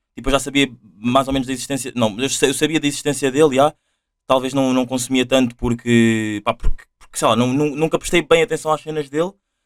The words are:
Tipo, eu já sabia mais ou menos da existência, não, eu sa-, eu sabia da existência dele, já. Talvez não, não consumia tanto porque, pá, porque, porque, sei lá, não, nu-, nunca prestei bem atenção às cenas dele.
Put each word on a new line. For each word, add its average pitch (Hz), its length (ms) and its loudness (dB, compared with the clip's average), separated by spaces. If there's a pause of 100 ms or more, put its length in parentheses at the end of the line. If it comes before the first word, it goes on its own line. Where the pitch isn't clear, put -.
(140)
Tipo, 120 140 -8
eu 135 60 0
já 139 60 4
sabia 139 300 0 (280)
mais 120 300 0
ou 135 60 -2
menos 131 140 -2
da 135 60 -4
existência, 131 420 -8
não, 110 240 0
eu 131 80 -2
sa-, 147 200 0
eu - 60 2
sabia 156 260 0
da 143 80 -2
existência 139 440 -2
dele, 143 240 2
já. 143 180 2 (540)
Talvez 131 260 0
não, 135 200 0
não 127 120 0
consumia 127 400 -2
tanto 127 300 0
porque, 113 880 0
pá, 117 100 -2
porque, - 300 2 (160)
porque, - 180 -16
sei 156 120 0
lá, 113 60 4
não, 120 180 2
nu-, 147 240 -2
nunca 156 200 -2
prestei - 240 0
bem 165 220 4
atenção 156 300 -2
às 147 80 -4
cenas 156 280 -8
dele. 160 220 -2 (340)